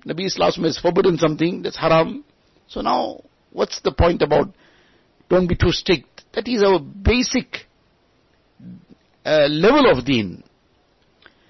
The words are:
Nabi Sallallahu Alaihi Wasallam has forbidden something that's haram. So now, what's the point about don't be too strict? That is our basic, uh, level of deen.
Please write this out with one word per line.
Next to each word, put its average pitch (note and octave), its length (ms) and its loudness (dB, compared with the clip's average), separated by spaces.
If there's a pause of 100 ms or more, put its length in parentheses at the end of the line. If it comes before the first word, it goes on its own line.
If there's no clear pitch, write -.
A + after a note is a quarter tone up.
Nabi D#3+ 200 -8
Sallallahu F3+ 140 -6
Alaihi E3+ 180 0
Wasallam F3 60 -6
has D#3+ 160 -2
forbidden F3 380 2
something D#3+ 440 -2
that's - 160 -10
haram. D#3+ 460 0 (440)
So - 140 -12
now, - 400 -4 (300)
what's - 300 -6
the F#3 100 -2
point E3+ 300 0
about D3 260 2 (840)
don't F3+ 160 4
be E3+ 100 -2
too F3+ 160 0
strict? - 520 -4 (100)
That A#3 140 -6
is A#3 160 0
our F#3+ 160 4
basic, G#3+ 880 -4 (1600)
uh, D3 240 2
level G#3+ 420 4
of B2+ 140 0
deen. G#2+ 380 -2 (1080)